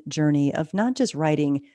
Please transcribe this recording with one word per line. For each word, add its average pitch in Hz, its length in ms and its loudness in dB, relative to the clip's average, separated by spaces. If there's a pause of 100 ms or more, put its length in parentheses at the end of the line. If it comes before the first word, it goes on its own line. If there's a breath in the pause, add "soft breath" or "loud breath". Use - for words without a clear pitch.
journey 147 460 2
of 156 200 -4
not 233 220 0
just - 200 -2
writing 147 460 0 (140 soft breath)